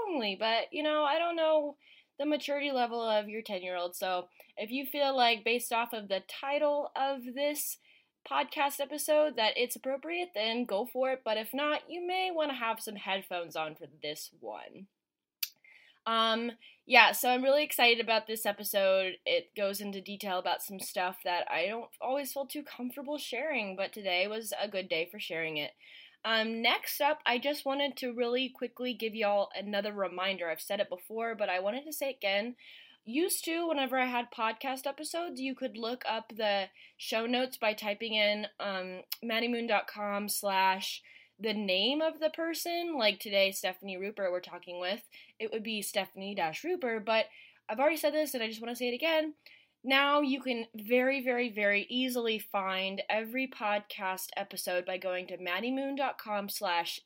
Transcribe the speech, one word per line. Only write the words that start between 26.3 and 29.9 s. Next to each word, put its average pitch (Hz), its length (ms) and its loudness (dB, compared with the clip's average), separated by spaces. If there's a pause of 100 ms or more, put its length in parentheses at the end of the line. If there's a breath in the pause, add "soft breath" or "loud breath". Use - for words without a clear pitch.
next 254 380 2
up, 302 260 4
I 240 120 4
just 277 280 -2
wanted 277 300 0
to 254 160 -4
really 240 380 0
quickly 247 440 -4
give 220 220 -4
y'all 202 400 2
another 202 380 -2